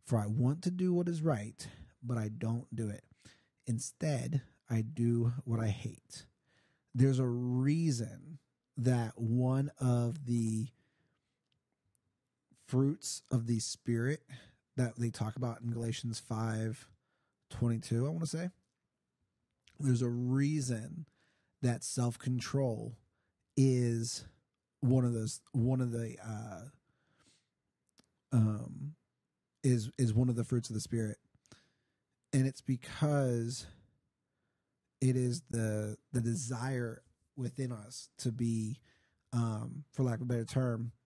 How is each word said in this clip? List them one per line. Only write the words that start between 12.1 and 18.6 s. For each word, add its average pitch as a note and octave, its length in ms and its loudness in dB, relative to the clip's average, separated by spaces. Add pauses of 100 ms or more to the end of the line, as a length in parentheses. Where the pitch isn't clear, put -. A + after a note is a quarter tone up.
fruits C3+ 640 2
of A#2 160 0
the A2+ 140 2
Spirit A#2+ 640 -2 (520)
that B2 220 0
they A#2 140 -2
talk G#2+ 240 -4
about A#2+ 260 -4
in A#2+ 80 -4
Galatians A#2 500 -4
five A2 680 -4 (640)
twenty-two, A#2 560 0
I - 20 -2
wanna E3 160 -4
say, E3+ 240 -4 (1300)